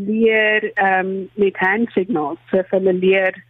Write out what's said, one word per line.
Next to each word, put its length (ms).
leer, 680
ehm, 600
met 220
hand 340
signals, 480
so 120
vir 160
hulle 220
leer 500